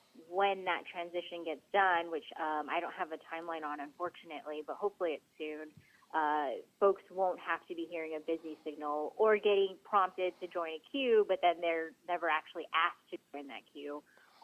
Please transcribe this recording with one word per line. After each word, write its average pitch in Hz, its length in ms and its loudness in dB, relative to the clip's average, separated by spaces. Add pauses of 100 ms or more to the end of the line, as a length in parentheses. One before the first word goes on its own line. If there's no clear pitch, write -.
(300)
when 190 360 0
that 170 200 0
transition 175 580 -8
gets 160 180 -6 (120)
done, 175 380 4
which, 151 140 -4 (140)
um, 156 300 -2
I 160 100 -2
don't 160 140 -4
have 170 180 -6
a 151 160 -8
timeline 165 380 -8
on, 147 140 -6
unfortunately, 151 880 -8
but 143 100 -8
hopefully 185 420 -2
it's - 200 -20
soon, 156 360 -10 (400)
uh, 147 480 0 (180)
folks 196 320 4
won't 180 280 0
have 165 280 -4
to 175 80 -10
be 165 140 -6
hearing 160 280 -6
a - 20 -10
busy 160 440 -4
signal 147 540 -4
or 214 200 6
getting 196 460 4
prompted 185 580 2
to 180 60 -6
join 165 220 -4
a 160 120 -8 (100)
queue, 233 360 6
but 185 140 2
then 175 180 6
they're 165 320 0 (160)
never 170 220 0
actually 156 440 -2
asked 165 380 0
to 175 60 -8 (160)
join 143 140 -10
that 113 140 -14 (120)
queue, 143 280 -10 (420)